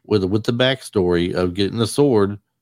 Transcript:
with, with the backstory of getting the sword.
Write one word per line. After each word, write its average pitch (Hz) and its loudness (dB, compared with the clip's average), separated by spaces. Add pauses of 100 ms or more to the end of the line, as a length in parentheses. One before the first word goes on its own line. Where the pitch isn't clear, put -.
with, 104 0
with 104 0
the 120 -2
backstory 98 0
of 90 -2
getting 98 -2
the 113 0
sword. 104 2 (220)